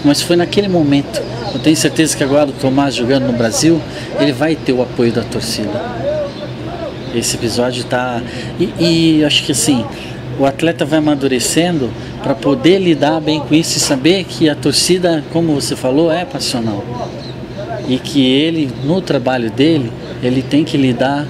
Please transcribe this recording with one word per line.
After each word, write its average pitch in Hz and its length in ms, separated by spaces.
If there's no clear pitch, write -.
Mas 143 200
foi 175 120
naquele 175 320
momento. 143 540
Eu 131 60
tenho 147 160
certeza 156 420
que 151 60
agora 143 260
o 131 40
Tomás 135 420
jogando 127 320
no 123 60
Brasil, 120 460
ele 147 120
vai 147 240
ter 131 180
o 123 80
apoio 120 300
da 113 100
torcida. 104 880
Esse 117 240
episódio 120 480
tá, 123 360
e, 165 600
e 151 60
acho 147 180
que - 80
assim, 131 320
o 135 60
atleta 160 400
vai 151 140
amadurecendo 143 920
pra 139 140
poder 143 420
lidar 160 420
bem 151 200
com 143 160
isso 160 220
e - 20
saber 160 460
que - 220
a 147 60
torcida, 156 720
como 165 220
você 135 200
falou, 139 360
é 160 120
passional. 113 640
E 131 100
que 135 260
ele, 143 460
no 170 180
trabalho 127 480
dele, 135 420
ele 127 220
tem 147 200
que 156 140
lidar 135 520